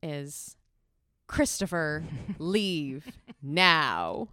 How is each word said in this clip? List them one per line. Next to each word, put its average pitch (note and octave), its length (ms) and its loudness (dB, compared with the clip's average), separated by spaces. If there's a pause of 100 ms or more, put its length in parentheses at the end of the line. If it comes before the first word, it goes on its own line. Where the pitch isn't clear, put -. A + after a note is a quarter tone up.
is D3 540 -8 (680)
Christopher, E3 760 0 (340)
leave D#3+ 720 -2 (320)
now. C#3+ 920 4